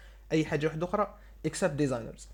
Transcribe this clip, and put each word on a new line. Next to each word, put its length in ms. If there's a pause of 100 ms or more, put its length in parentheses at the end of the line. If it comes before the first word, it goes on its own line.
(320)
أي 120
حاجة 220
واحدة 200
أخرى، 320 (300)
except 320
designers. 420 (120)